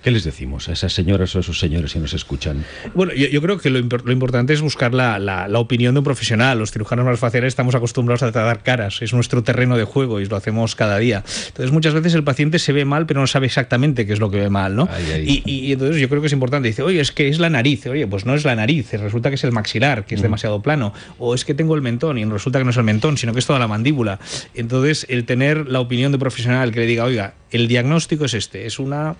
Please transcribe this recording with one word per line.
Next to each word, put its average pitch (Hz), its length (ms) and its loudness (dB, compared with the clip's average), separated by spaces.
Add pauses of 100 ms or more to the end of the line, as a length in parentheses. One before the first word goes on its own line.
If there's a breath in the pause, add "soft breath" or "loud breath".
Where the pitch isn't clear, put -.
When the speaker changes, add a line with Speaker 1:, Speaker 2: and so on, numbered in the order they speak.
Speaker 1:
¿Qué 131 80 2
les 110 100 2
decimos 69 460 -6
a 82 40 -4
esas 87 200 -2
señoras 92 420 0
o 95 40 2
a - 20 2
esos 87 180 -4
señores 78 320 0
si - 80 -4
nos 78 160 -4
escuchan? 73 500 -6 (300 loud breath)
Speaker 2:
Bueno, 175 180 2
yo, 135 140 2
yo 143 160 0
creo 185 160 0
que 147 120 0
lo 127 100 2
impor-, 120 240 -2
lo 123 80 0
importante 127 400 2
es 151 80 2
buscar 131 340 0
la, 120 240 2
la, 95 300 -4
la 104 100 2
opinión 120 360 2
de 143 40 4
un 139 60 2
profesional. 123 560 2
Los 107 100 -4
cirujanos 120 340 -2
maxilofaciales 123 440 0
estamos 123 260 0
acostumbrados 120 480 2
a 120 80 2
tratar 110 320 0
caras. 117 400 0
Es 117 100 -4
nuestro 123 300 2
terreno 123 340 2
de 113 60 2
juego 113 380 0
y 98 60 -2
lo 101 100 -4
hacemos 110 400 -2
cada 104 220 2
día. 110 260 2 (240 loud breath)
Entonces, 131 240 -2
muchas 156 200 4
veces 160 220 2
el 160 80 4
paciente 147 380 2
se - 120 0
ve 143 120 2
mal, 147 220 2
pero 143 140 0
no 135 60 2
sabe 131 200 0
exactamente 123 600 2
qué 101 60 -2
es 104 80 0
lo 107 100 2
que 101 80 0
ve 101 120 2
mal, 98 260 0
¿no? 156 160 2
Speaker 1:
Ay, 87 200 -4
ay. 78 320 0
Speaker 2:
Y, - 60 -4
y, 135 160 -2
y 139 60 0
entonces 139 280 0
yo 131 80 0
creo 143 120 0
que 151 80 -2
es 143 40 0
importante. 131 360 0
Dice, 107 140 -2
"Oye, 175 180 2
es 139 100 0
que 143 180 -4
es 156 120 0
la 165 100 2
nariz". 143 380 2
Oye, 135 180 -2
pues 101 200 -4
no 127 80 2
es 147 100 0
la 131 100 2
nariz. 113 380 0
Resulta 110 380 -2
que 139 40 -4
es 127 80 -4
el 127 80 0
maxilar, 117 540 0
que - 100 -8
es 101 60 -2
Speaker 1:
Ujú. 101 60 2
Speaker 2:
demasiado 104 360 -2
plano. 135 300 0 (260 loud breath)
O 120 160 0
es 127 100 -2
que 151 100 -2
tengo 160 200 0
el 147 80 0
mentón 123 360 -2
y 107 60 -2
resulta 110 360 0
que 131 40 0
no 123 60 2
es 113 60 2
el 123 80 2
mentón, 110 320 2
sino 117 160 -2
que 123 80 0
es - 60 -2
toda 143 120 2
la 120 80 0
mandíbula. 110 540 0 (340 loud breath)
Entonces, 131 540 0
el 123 160 -2
tener 139 420 2
la 127 140 0
opinión 127 320 0
de 139 60 2
profesional 123 520 0
que 117 100 -2
le 117 60 2
diga, 117 180 2
"Oiga, 120 200 0 (260)
el 117 180 2
diagnóstico 147 580 2
es 120 80 -2
este, 98 320 -6
es 113 140 -10
una 147 400 -4